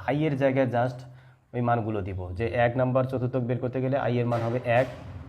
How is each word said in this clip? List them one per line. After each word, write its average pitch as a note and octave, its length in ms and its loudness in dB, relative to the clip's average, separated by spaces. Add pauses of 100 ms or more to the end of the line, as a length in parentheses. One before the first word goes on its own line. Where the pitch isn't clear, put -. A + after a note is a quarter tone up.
আই D3 180 0
এর D3 120 0
জায়গায় C3+ 300 4
just A#2+ 320 0 (540)
ওই B2 80 -2
মানগুলো A2 420 0
দিব। F#2 320 -6
যে A2+ 140 -2
এক A#2+ 280 2
নাম্বার B2+ 280 2
চতুর্থক B2+ 360 -2
বের A#2+ 180 -2
করতে B2+ 220 -2
গেলে C3 180 0
আই A#2+ 200 0
এর A#2 80 2
মান A#2 160 0
হবে A#2 220 -2
এক, B2 220 4 (420)